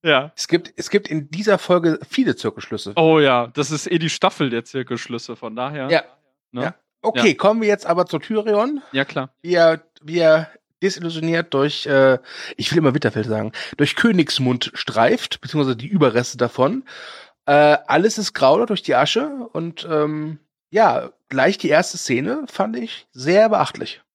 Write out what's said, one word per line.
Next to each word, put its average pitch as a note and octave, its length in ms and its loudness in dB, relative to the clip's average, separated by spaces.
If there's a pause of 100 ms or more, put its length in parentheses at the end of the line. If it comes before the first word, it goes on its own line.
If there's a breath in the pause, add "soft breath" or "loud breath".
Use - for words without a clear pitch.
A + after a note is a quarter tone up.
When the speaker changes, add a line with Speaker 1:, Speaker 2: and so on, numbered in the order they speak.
Speaker 1:
Ja. D3 320 2
Speaker 2:
Es - 100 -8
gibt, - 300 0
es - 140 -10
gibt G3+ 180 0
in D3+ 220 -6
dieser G3+ 280 0
Folge E3+ 400 2 (100)
viele A#3 280 0
Zirkelschlüsse. - 600 -8
Speaker 1:
Oh D#3+ 220 6
ja, B2+ 300 4
das C#3+ 220 -4
ist D3+ 200 -6
eh F3 80 2
die D#3+ 120 -2
Staffel F3 380 -2
der A#2 160 -4
Zirkelschlüsse, A#2+ 720 -8
von A2+ 200 -12
daher. C3+ 340 -6
Speaker 2:
Ja. E3 140 2 (480)
Speaker 1:
Ne? B2 100 -6
Speaker 2:
Ja. C3 120 -4 (280)
Okay, G3+ 280 0
Speaker 1:
Ja. C#3 40 -2
Speaker 2:
kommen A3 260 0
wir G#3+ 80 0
jetzt G3+ 180 -2
aber F3 200 0
zu D#3+ 120 -6
Tyrion. A3 640 -2 (120)
Speaker 1:
Ja, C3+ 120 -2
klar. C3+ 260 -8 (120)
Speaker 2:
Wie F3 120 -4
er, E3 280 4 (200)
wie D#3+ 160 -6
er D#3+ 320 4 (320)
desillusioniert E3 680 -2
durch, C#3+ 340 -2
äh, C3+ 320 6 (380 loud breath)
ich - 140 -6
will D#3+ 80 2
immer C#3 160 4
Winterfell A2 300 -2
sagen, G#2+ 260 -4 (260 loud breath)
durch D3 200 0
Königsmund C#3+ 800 2
streift, A#2 680 0
beziehungsweise C3+ 360 -2
die B2 120 -12
Überreste B2+ 500 2
davon. C3+ 460 0 (640 loud breath)
Äh, D3 320 6 (100)
alles F3+ 300 2
ist G3+ 160 -6
grau D#3 320 4
durch G3+ 160 -4
die C#3 120 -2
Asche A#3+ 580 0
und, E3 380 -10
ähm, D3+ 480 -4 (320)
ja, F#3+ 400 2 (180)
gleich C3+ 300 2
die E3 120 -4
erste E3 280 2
Szene F#3+ 480 -2
fand A3 300 -4
ich - 340 -12
sehr F3+ 380 2
beachtlich. - 540 -4 (120)